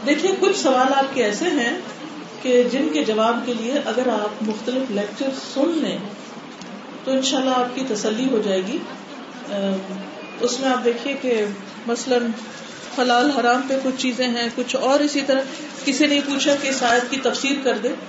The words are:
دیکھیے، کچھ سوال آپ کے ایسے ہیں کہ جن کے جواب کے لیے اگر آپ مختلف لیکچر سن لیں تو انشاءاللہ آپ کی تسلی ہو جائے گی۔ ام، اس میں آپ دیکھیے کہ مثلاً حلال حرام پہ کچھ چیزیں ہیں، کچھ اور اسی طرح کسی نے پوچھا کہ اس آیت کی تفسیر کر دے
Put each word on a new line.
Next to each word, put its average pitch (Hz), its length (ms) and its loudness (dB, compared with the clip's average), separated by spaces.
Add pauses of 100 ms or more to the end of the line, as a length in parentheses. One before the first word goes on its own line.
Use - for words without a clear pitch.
دیکھیے، 320 340 2
کچھ 392 160 4
سوال 262 380 4
آپ 269 200 2
کے 240 100 2
ایسے 208 200 0
ہیں 294 340 0 (640)
کہ 247 200 6 (100)
جن 277 200 2
کے 302 120 2
جواب 220 420 2
کے 240 120 0
لیے 226 140 -2 (120)
اگر 247 240 0
آپ 214 400 -2
مختلف 254 420 -2
لیکچر 208 380 -2 (260)
سن 294 140 2
لیں 262 300 0 (1040)
تو 262 60 -4
انشاءاللہ 262 400 2
آپ 247 240 2
کی 262 140 -4
تسلی 220 420 0
ہو 214 140 2
جائے 190 220 2
گی۔ 262 120 -4 (720)
ام، 196 440 -2 (440)
اس 247 200 0
میں 269 100 2
آپ 254 140 2
دیکھیے 240 380 0
کہ 233 220 2 (420)
مثلاً 240 360 0 (760)
حلال 247 320 4
حرام 247 380 4
پہ 262 140 2
کچھ 262 160 0
چیزیں 247 300 0
ہیں، 233 260 0
کچھ 247 220 -2
اور 269 240 4
اسی 294 200 2
طرح 269 200 2 (440)
کسی 285 220 4
نے 285 200 4
پوچھا 277 360 2
کہ 262 60 0
اس 262 140 0
آیت 247 280 4
کی 277 120 -2
تفسیر 269 420 0
کر 220 140 2
دے 220 100 -2 (200)